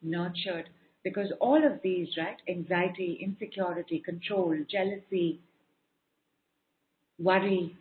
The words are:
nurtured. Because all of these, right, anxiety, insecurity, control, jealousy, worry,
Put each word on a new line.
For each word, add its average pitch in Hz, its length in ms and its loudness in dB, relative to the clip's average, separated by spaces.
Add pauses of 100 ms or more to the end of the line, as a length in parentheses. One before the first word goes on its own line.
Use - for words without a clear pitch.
nurtured. 175 680 -4 (340)
Because 196 380 -2
all 277 280 6
of - 120 -6
these, 180 260 0 (100)
right, 170 300 -6
anxiety, 180 680 -2
insecurity, 185 840 -4
control, 175 580 -2 (180)
jealousy, 190 680 -2 (1800)
worry, 185 600 2